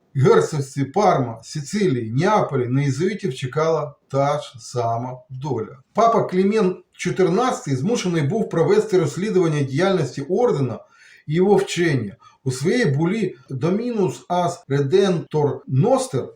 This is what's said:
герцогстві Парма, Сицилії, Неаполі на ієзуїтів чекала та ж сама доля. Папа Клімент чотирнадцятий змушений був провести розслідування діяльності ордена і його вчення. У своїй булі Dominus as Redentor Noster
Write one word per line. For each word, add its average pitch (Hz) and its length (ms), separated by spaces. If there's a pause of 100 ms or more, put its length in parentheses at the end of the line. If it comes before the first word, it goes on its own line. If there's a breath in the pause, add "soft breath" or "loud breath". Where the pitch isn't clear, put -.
(140)
герцогстві 139 720
Парма, 143 580
Сицилії, 139 680
Неаполі 147 560
на 135 140
ієзуїтів 151 520
чекала 151 600 (140)
та 143 320
ж - 180
сама 120 600 (120)
доля. 127 480 (160)
Папа 220 300
Клімент 190 520 (160)
чотирнадцятий 180 840
змушений 170 460
був 190 260
провести 185 500
розслідування 165 640
діяльності 147 600
ордена 165 560 (480 soft breath)
і 147 80
його 190 220
вчення. 151 600 (280 soft breath)
У 135 60
своїй 202 340
булі 170 520 (140)
Dominus 202 760
as 175 240 (160)
Redentor 143 920 (100)
Noster 190 680